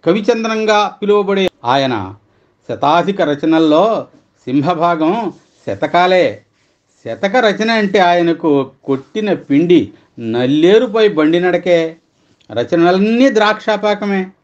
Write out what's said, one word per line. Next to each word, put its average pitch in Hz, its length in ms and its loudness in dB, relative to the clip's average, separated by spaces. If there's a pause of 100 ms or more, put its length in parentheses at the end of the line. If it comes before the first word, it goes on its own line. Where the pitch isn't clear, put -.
కవిచంద్రంగా 220 960 0
పిలువబడే 196 480 0 (160)
ఆయన 120 500 -2 (540)
శతాధిక 175 520 0
రచనల్లో 160 880 0 (320)
సింహభాగం 165 960 -2 (340)
శతకాలే. 160 760 0 (640)
శతక 196 300 -6
రచన 220 360 0
అంటే 208 280 0
ఆయనకు 170 720 0 (120)
కొట్టిన 180 500 -4
పిండి 151 580 2 (280)
నల్లేరుపై 165 880 2
బండి 160 320 0
నడకే. 175 580 0 (540)
రచనలన్నీ 190 840 2
ద్రాక్షాపాకమే. 208 960 -2 (140)